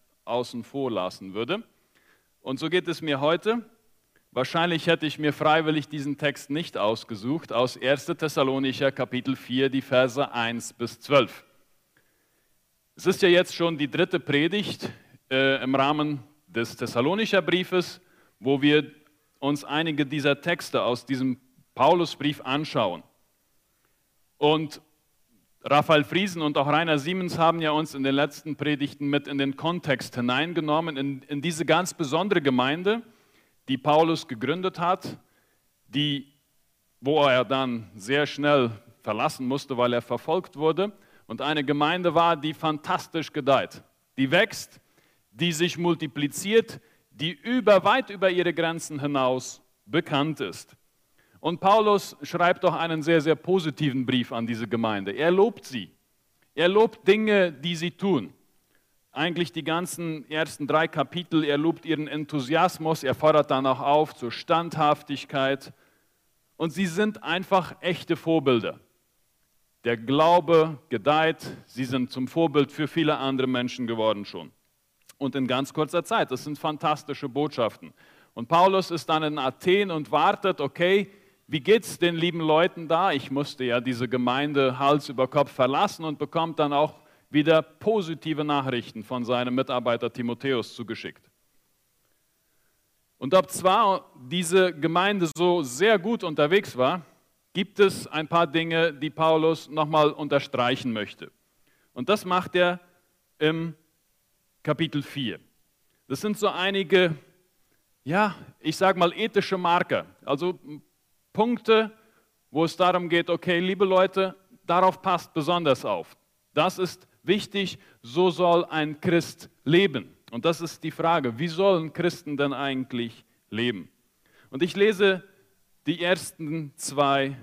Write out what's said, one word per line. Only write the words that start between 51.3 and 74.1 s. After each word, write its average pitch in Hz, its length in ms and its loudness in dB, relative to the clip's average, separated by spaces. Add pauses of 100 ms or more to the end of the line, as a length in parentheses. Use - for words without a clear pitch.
Und 170 200 -4
Paulus 208 640 2
schreibt 175 400 0
doch 170 100 4
einen 160 300 -2
sehr, 165 180 4
sehr 151 140 2
positiven 147 720 -2
Brief 127 240 0
an 117 160 -4
diese 117 200 -4
Gemeinde. 104 440 -2
Er 151 180 0
lobt 196 360 2
sie. 113 260 -12 (640)
Er 160 120 4
lobt 214 400 2
Dinge, 202 460 4
die 160 220 -6
sie 165 160 -4
tun. 185 420 -2 (800)
Eigentlich 165 400 -2
die 165 120 -8
ganzen 165 680 -6
ersten 156 340 -4
drei 156 220 2
Kapitel, 156 560 -2
er 143 160 0
lobt 160 260 -2
ihren 151 220 -2
Enthusiasmus, 151 960 -2
er 131 100 0
fordert 151 380 4
dann 135 160 2
auch 127 140 0
auf 147 340 2
zur 117 160 -8
Standhaftigkeit. 147 1400 -2 (840)
Und 160 160 -4
sie 180 160 -2
sind 208 360 -2
einfach 180 580 0
echte 170 340 -2
Vorbilder. 135 640 2 (1040)
Der 120 120 0
Glaube 156 840 4 (100)
gedeiht, 156 640 0 (120)
sie 127 180 -8
sind 127 260 -2
zum 131 160 -6
Vorbild 147 440 2
für 151 160 -4
viele 151 300 0
andere 131 300 -2
Menschen 123 380 -2
geworden 110 400 -2